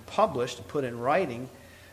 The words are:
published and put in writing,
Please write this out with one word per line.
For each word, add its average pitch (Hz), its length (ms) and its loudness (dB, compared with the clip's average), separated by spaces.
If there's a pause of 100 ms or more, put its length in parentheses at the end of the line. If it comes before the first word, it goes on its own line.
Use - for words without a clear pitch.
published 135 500 2
and - 100 -14
put 147 160 -2
in 117 160 -4
writing, 131 500 0 (440)